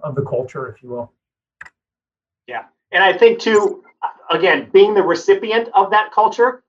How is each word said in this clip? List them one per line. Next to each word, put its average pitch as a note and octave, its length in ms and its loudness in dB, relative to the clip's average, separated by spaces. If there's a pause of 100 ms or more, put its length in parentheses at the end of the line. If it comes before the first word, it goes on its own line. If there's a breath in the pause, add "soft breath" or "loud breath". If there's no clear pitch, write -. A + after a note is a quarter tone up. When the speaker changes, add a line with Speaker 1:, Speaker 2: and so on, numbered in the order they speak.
Speaker 1:
of C#3+ 100 -10
the C3+ 80 -4
culture, B2+ 460 -8
if A2+ 140 -20
you B2 80 -18
will. A#2+ 220 -12 (1300)
Speaker 2:
Yeah, A#2+ 180 -14 (280)
and F3+ 100 2
I F#3+ 100 4
think A3+ 280 2
too, G#3 420 -2 (480)
again, D#3+ 420 -2
being G#3 220 6
the F#3+ 80 2
recipient G3 720 0
of - 160 2
that G#3+ 220 0
culture A#3 560 0